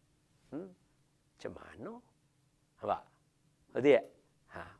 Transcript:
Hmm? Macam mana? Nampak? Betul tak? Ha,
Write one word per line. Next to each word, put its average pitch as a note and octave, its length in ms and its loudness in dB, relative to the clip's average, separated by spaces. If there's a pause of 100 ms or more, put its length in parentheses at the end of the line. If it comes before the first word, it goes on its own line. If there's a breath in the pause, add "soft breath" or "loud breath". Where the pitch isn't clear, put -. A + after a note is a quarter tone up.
(540)
Hmm? F3+ 160 -12 (640)
Macam - 240 -10
mana? E3 360 -16 (840)
Nampak? G2+ 240 -2 (720)
Betul B2+ 240 6
tak? - 80 -4 (500 loud breath)
Ha, - 60 -10 (180 loud breath)